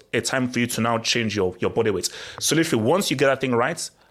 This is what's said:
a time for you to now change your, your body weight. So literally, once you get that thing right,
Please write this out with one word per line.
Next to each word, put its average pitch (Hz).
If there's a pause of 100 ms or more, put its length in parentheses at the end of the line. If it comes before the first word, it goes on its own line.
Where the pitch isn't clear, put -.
(120)
a 120
time 127
for 123
you 120
to 113
now 117
change 113
your, 92
your 101
body 110
weight. 90 (300)
So -
literally, 147
once 175
you 147
get 139
that 135
thing 127
right, 131 (220)